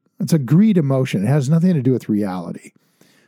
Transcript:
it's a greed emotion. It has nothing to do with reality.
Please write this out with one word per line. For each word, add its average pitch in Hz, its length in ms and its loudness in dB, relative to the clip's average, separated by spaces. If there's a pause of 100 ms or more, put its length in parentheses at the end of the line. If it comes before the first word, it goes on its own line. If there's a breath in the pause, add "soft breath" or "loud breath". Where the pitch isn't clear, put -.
(200)
it's 151 120 -4
a 170 60 4
greed 180 400 2
emotion. 135 460 0
It 107 40 0
has 139 220 0
nothing 170 240 2
to 139 80 0
do 131 100 2
with 117 160 -4
reality. 92 640 -6 (580 soft breath)